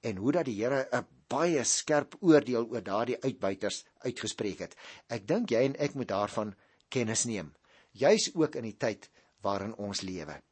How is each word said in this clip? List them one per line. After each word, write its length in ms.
en 160
hoe 140
dat 140
die 120
Here 340
'n 140
baie 360
skerp 560
oordeel 520
oor 120
daardie 380
uitbuiters 640
uitgespreek 600
het. 160
Ek 180
dink 220
jy 160
en 100
ek 180
moet 140
daarvan 480
kennis 360
neem, 280
juis 420
ook 220
in 80
die 140
tyd 320
waarin 340
ons 260
lewe. 400